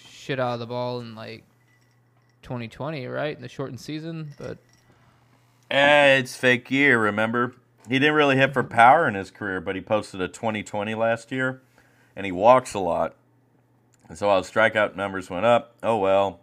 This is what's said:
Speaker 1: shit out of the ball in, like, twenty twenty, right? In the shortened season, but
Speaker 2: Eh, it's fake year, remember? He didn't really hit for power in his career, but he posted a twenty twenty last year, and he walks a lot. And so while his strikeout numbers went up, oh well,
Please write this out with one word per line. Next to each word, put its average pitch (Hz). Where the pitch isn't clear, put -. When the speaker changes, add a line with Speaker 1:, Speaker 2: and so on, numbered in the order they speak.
Speaker 1:
shit -
out 123
of 117
the 117
ball 123
in, 113
like, 113
twenty 120
twenty, 131
right? 135
In 131
the 120
shortened 131
season, 156
but 120
Speaker 2:
Eh, 143
it's 127
fake 123
year, 135
remember? 113
He 131
didn't 151
really 143
hit 135
for 123
power 135
in 107
his 95
career, 95
but 92
he 95
posted 98
a 90
twenty 107
twenty 107
last 113
year, 131
and 98
he 98
walks 117
a 104
lot. 82
And 82
so 101
while 101
his 92
strikeout 110
numbers 95
went 92
up, 117
oh 113
well, 95